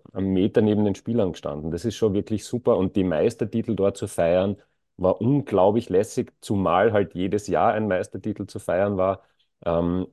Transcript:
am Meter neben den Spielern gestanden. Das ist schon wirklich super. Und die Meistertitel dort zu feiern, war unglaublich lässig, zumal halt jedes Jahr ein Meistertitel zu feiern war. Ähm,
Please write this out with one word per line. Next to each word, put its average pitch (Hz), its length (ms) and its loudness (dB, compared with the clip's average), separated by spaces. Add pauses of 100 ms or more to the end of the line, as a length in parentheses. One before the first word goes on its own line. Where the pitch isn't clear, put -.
(120)
am 98 140 -4
Meter 98 360 2
neben 107 220 2
den 98 100 0
Spielern 113 380 -2
gestanden. 76 380 -8
Das 85 140 -6
ist 110 120 -4
schon 107 180 2
wirklich 104 300 -4
super. 117 340 0
Und 95 180 -2
die 95 80 4
Meistertitel 107 720 -2
dort 95 220 0
zu 104 100 -6
feiern, 92 500 0 (400)
war 92 240 0
unglaublich 107 720 2
lässig, 104 500 0
zumal 98 520 2
halt 101 220 0
jedes 95 340 -2
Jahr 90 240 2
ein 110 160 -2
Meistertitel 98 580 -6
zu - 120 -12
feiern 98 380 -2
war. 92 260 0 (440)
Ähm, 85 460 0